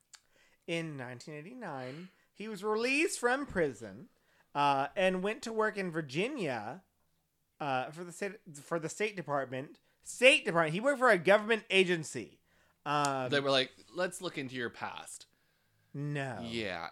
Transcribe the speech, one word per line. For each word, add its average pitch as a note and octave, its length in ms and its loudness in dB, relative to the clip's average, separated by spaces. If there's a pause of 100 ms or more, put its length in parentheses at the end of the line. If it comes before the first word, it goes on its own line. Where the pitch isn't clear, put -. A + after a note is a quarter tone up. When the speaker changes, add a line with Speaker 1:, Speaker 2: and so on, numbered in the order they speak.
(680)
Speaker 1:
In E3 300 -4
nineteen B2+ 380 -10
eighty-nine, D#3 720 -10 (260)
he G3+ 120 -10
was G#3 160 -8
released A#3+ 560 2
from B3+ 280 2
prison, A#2 640 -2 (460)
uh, C#3+ 400 4
and F#3 280 2
went G#3+ 200 -2
to A#3 100 -8
work G#3+ 240 0
in F#3+ 140 -4
Virginia, D#3 920 -4 (800)
uh, C3 300 0
for E3 140 -12
the F3 80 -14
state, G3 200 -6 (300)
for E3+ 160 -2
the D#3 100 -4
State G#3 280 -4
Department. C#3 640 -4 (240)
State C4+ 400 6
Department. E3 300 2
He G3 60 -2
worked C4 200 2
for B3 100 8
a G3 80 8
government G#3 500 4
agency. E3+ 720 2 (480)
Um, C#3 440 2
Speaker 2:
They C#3+ 100 4
were C#3 100 0
like, C3+ 220 4 (200)
"Let's F3+ 280 -4
look F3 180 -6
into C3 160 -6
your B2 160 -4
past." - 560 -12 (680)
Speaker 1:
No. C#3 480 -4
Speaker 2:
Yeah. G#2 500 -4